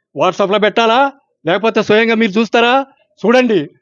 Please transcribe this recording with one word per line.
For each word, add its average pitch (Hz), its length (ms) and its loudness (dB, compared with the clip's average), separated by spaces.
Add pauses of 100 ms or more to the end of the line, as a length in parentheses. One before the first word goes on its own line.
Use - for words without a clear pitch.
(220)
WhatsApp-లో 185 360 0
పెట్టాలా, 226 540 0 (340)
లేకపోతే 214 360 -2
స్వయంగా 226 320 2
మీరు 220 160 0
చూస్తారా? 240 560 0 (400)
చూడండి, 226 440 0 (100)